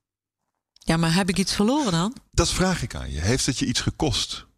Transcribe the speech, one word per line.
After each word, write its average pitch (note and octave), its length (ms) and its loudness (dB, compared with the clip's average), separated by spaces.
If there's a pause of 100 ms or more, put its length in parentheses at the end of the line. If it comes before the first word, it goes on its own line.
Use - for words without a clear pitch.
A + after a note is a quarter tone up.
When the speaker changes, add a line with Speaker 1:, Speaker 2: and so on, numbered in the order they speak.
(800)
Speaker 1:
Ja, - 180 0
maar E3 180 2
heb F#3+ 140 2
ik G3+ 100 -2
iets G3 160 0
verloren A#3+ 380 2
dan? F3 240 0 (140)
Speaker 2:
Dat - 200 2
vraag F3+ 320 0
ik A#2+ 120 -8
aan C2 160 -8
je. C#2 100 -4
Heeft A2 260 0
het - 120 0
je C3+ 80 -2
iets - 140 0
gekost? - 680 -2 (120)